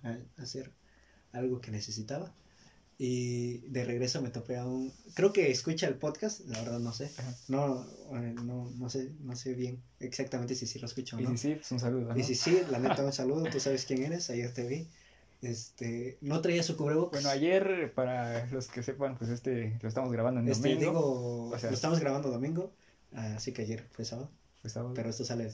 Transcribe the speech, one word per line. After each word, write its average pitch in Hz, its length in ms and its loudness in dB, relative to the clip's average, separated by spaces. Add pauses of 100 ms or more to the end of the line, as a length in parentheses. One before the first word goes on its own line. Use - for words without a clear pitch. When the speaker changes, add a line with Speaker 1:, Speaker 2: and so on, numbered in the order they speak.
Speaker 1:
a, 120 60 -4 (280)
a 151 60 -12
hacer 131 280 -8 (600)
algo 127 300 0
que 113 100 -12
necesitaba. 107 640 -6 (640)
Y 123 600 0 (100)
de 127 160 0
regreso 123 360 0
me 123 100 -2
topé 123 260 -4
a 123 80 -4
un, 131 260 -2 (240)
creo 202 180 8
que 165 180 6
escucha 160 360 2
el 135 80 2
podcast, 151 520 -2
la 113 140 -4
verdad 117 180 -2
no 117 140 -2
sé. 139 240 -6
Speaker 2:
Ajá. 123 180 -6 (120)
Speaker 1:
No, 131 360 2 (340)
eh, 120 160 -2 (100)
no, 123 340 -4
no 123 120 -4
sé, 135 220 -4 (100)
no 127 140 -8
sé 127 200 -4
bien 127 260 -4 (180)
exactamente 127 560 -4
si 120 120 -6
sí - 120 -8
lo 120 80 -8
escucha 127 280 -8
o 117 40 -2
Speaker 2:
Y 127 40 0
Speaker 1:
no. 123 80 2
Speaker 2:
si 120 60 2
sí, 147 180 0
pues - 160 -8
un 127 80 0
saludo, 120 360 0
Speaker 1:
Y 131 40 2
Speaker 2:
¿no? 123 60 4
Speaker 1:
si 131 100 2
sí, 175 240 6 (120)
la 123 80 2
neta, 135 260 4
un 135 80 2
saludo, 139 380 2
tú 135 80 0
sabes 135 260 2
quién 131 180 0
eres, 165 280 -2
ayer 120 220 -2
te 120 140 -2
vi. 160 200 -4 (540)
Este, 117 800 -4
no 151 200 0
traía 170 200 4
su 165 160 0
cubrebocas. 151 460 2
Speaker 2:
Bueno, 143 60 2
ayer, 175 640 4
para 123 520 2
los 127 200 -4
que 123 160 -6
sepan, 135 340 -2
pues 117 140 -2
este, 117 500 0
lo 113 80 -2
estamos 127 220 0
grabando 120 280 4
en 117 80 4
Speaker 1:
Este, 120 260 4
Speaker 2:
domingo. 160 180 4
Speaker 1:
digo, 123 580 2
Speaker 2:
O 117 100 -4
sea, 113 120 0
Speaker 1:
lo 127 40 2
estamos 160 240 4
grabando 143 300 2
domingo, 156 420 0 (420)
así 110 380 -4
que 127 120 -4
ayer 113 280 -4
fue 113 140 -8
sábado. 127 240 -8 (320)
Speaker 2:
Fue 110 80 -8
sábado. 120 240 -4
Speaker 1:
Pero 127 160 -2
esto - 160 -4
sale 117 280 -2